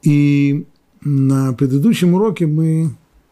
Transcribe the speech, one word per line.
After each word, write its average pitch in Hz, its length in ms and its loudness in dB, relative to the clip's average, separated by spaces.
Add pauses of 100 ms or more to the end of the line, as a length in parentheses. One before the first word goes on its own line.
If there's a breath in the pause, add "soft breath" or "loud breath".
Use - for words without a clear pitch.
И 143 640 0 (320)
на 135 540 -2
предыдущем 147 600 0
уроке 185 320 0
мы 160 480 -2 (380)